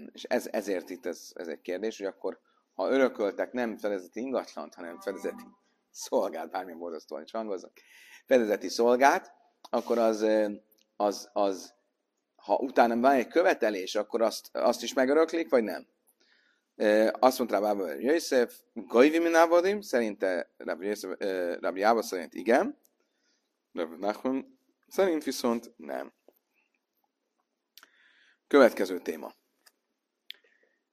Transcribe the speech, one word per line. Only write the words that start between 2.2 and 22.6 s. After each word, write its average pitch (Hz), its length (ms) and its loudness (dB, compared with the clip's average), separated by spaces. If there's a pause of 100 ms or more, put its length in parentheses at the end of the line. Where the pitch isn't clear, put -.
ha 95 160 -4
örököltek 107 600 0
nem 117 260 -6
fedezeti 101 420 -6
ingatlant, 95 540 -8
hanem 87 260 -14
fedezeti 92 460 -10 (460)
szolgát, 85 580 -6
bármilyen 90 300 -10
borzasztóan 80 440 -12
is - 80 -20
hangozzak, 101 400 -8 (540)
fedezeti 104 440 2
szolgát, 127 640 2 (360)
akkor 117 280 -2
az, 113 240 2
ö, 107 300 2 (440)
az, 101 380 -2
az, 98 400 -2 (640)
ha - 220 -2
utána 120 420 2
van 131 120 4
egy 120 160 2
követelés, 110 680 0
akkor 107 260 -2
azt, - 340 -2
azt 117 280 0
is 113 100 -6
megöröklik, 156 560 0
vagy 120 140 4
nem? 85 240 -8 (880)
Ö, 107 340 4 (100)
azt 131 180 4
mondta 104 220 0
Rabbi 98 440 -2
József, 139 560 0 (140)
„Gojvi 120 460 4
min 165 160 2
avodim”, 175 460 4
szerinte 104 760 -2
Rabbi 85 280 -6
József, 101 320 -6
ö, 90 420 -4
Rabbi 92 240 -4
Abba 110 180 4
szerint 85 320 -8
igen, 135 440 0 (920)